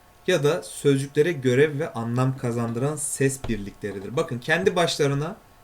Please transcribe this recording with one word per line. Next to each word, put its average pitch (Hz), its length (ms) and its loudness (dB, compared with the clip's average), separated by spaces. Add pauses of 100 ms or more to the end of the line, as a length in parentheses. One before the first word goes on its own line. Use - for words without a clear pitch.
(260)
ya 175 180 2
da 180 180 2
sözcüklere 143 720 2
görev 135 460 2
ve 165 140 -6
anlam 123 440 -2
kazandıran 120 600 -4
ses 135 520 -2
birlikleridir. 101 680 -6
Bakın 147 220 -2
kendi 180 380 2
başlarına 156 600 0 (280)